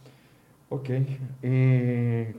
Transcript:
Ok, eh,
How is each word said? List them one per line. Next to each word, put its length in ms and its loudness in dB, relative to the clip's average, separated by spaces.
Ok, 180 -6
eh, 960 2